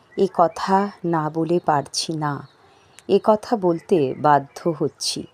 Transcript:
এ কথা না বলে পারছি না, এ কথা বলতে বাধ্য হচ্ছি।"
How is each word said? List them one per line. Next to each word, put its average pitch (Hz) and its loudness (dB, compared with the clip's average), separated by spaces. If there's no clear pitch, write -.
এ 196 2
কথা 190 0
না 160 -2
বলে 160 -2
পারছি 147 -2
না, 147 -6
এ 196 4
কথা 220 2
বলতে 170 0
বাধ্য 147 0
হচ্ছি।" - -6